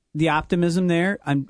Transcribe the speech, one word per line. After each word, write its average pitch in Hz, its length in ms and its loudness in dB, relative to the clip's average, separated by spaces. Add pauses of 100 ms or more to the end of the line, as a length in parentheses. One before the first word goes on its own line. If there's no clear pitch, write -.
(160)
the 156 140 0
optimism 175 580 0
there. 175 380 0
I'm, 139 240 -2